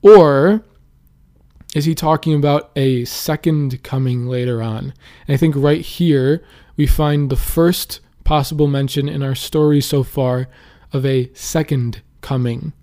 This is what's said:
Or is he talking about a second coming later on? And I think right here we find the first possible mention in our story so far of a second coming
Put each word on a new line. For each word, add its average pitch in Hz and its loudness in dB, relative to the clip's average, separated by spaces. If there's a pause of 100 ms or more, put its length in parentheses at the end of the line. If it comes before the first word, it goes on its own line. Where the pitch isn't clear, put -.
Or 185 8 (1080)
is 147 -2
he 160 0
talking 156 0
about 147 0
a 131 0
second 147 -4
coming 127 -4
later 123 -4
on? 113 -8 (340)
And 143 0
I - 0
think 160 0
right 147 2
here 151 0 (320)
we 147 2
find 147 0
the 131 -2
first - -2 (240)
possible 147 0
mention 139 -2
in 147 -6
our 135 -4
story 151 0
so 135 -2
far 127 -4 (440)
of 135 -4
a 131 -2
second 131 -4 (180)
coming 127 -6 (100)